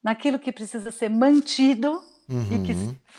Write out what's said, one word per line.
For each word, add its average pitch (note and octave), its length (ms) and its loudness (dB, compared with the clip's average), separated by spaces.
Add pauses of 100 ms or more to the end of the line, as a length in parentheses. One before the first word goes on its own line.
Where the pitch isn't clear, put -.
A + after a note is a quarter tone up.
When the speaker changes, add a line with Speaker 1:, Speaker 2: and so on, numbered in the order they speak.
Speaker 1:
naquilo A#3 360 -2
que C4+ 140 -8
precisa A3 380 -12
ser A3+ 200 -4
mantido C#4 920 2 (480)
e - 80 -2
que F#2 140 -2
Speaker 2:
Uhum. - 0 -
Speaker 1:
s-, G#2 240 -6 (220)